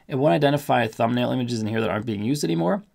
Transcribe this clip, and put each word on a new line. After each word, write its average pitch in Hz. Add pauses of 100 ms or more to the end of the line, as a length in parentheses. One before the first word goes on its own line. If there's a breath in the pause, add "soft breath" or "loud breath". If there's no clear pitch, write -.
It -
won't 147
identify 139
thumbnail 120
images 120
in 107
here 113
that 107
aren't 107
being 104
used 143
anymore, 170 (120)